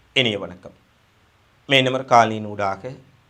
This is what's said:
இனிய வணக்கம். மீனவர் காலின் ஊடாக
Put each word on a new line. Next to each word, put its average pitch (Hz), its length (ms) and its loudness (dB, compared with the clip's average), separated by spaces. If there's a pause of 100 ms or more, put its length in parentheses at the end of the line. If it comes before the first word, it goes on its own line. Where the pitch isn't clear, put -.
(200)
இனிய 113 220 0
வணக்கம். 87 320 -16 (920)
மீனவர் 131 420 2
காலின் 110 400 4
ஊடாக 98 400 -8 (400)